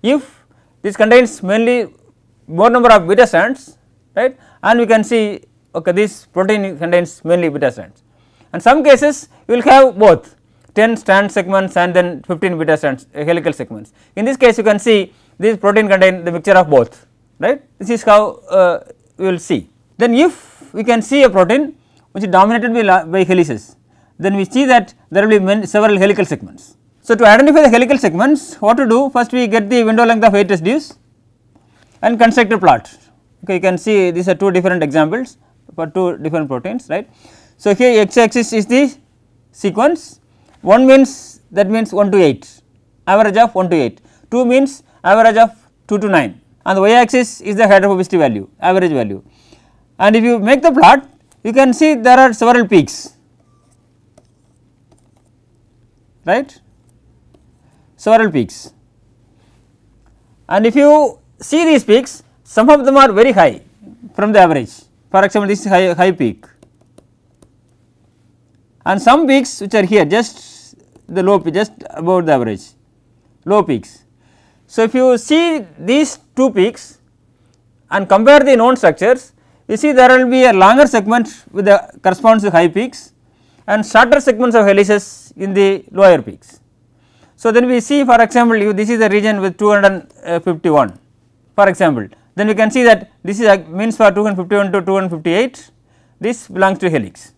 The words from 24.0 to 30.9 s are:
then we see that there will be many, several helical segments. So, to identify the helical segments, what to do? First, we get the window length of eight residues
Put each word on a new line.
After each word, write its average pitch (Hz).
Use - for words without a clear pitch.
then 196
we 196
see 247
that 247
there 202
will 214
be 190
many, 202
several 208
helical 196
segments. -
So, 233
to 226
identify 277
the 269
helical 240
segments, 226
what 220
to 269
do? 247
First, 240
we 247
get 208
the 240
window 226
length 226
of 202
eight 202
residues 202